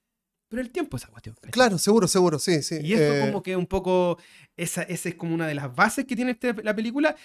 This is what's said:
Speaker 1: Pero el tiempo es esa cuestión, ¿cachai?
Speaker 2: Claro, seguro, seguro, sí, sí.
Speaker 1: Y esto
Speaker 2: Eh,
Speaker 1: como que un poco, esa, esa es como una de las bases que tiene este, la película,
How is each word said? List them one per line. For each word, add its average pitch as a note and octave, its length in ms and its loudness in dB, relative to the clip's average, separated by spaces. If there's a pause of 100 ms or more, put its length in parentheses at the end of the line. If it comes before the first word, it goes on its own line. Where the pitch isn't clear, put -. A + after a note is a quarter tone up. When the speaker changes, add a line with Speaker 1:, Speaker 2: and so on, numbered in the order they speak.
(480)
Speaker 1:
Pero A#3+ 140 -6
el A#3+ 80 -10
tiempo E4+ 260 -4
es - 60 -10
esa - 80 -20
cuestión, - 240 -18
¿cachai? - 160 -20
Speaker 2:
Claro, A#3 260 4
seguro, G3+ 300 4
seguro, F3 320 4
sí, D#3+ 240 0
sí. D#3+ 220 -6
Speaker 1:
Y E3+ 80 -2
esto D3+ 220 4
Speaker 2:
Eh, C#3 120 2
Speaker 1:
como G3 160 -2
que F#3 140 -4
un F3+ 100 -2
poco, F#3 520 0 (380)
esa, E3+ 260 -6
esa F3 260 -6
es E3+ 80 -6
como E3 180 -4
una E3 140 -2
de D3+ 80 -4
las C#3 180 -8
bases G#3+ 300 2
que B3 100 -8
tiene B3 180 -2
este, A#3+ 300 -4
la G#3+ 140 -2
película, C4+ 480 0